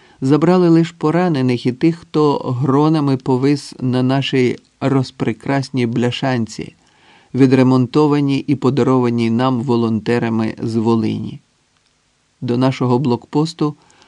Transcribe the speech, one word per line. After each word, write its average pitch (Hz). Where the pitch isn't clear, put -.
Забрали 165
лиш 165
поранених 151
і 123
тих, 165
хто 151
гронами 139
повис 135
на 127
нашій 131
розпрекрасній 131
бляшанці, 120
відремонтованій 135
і 135
подарованій 123
нам 123
волонтерами 117
з 113
Волині. 110
До 120
нашого 127
блокпосту 147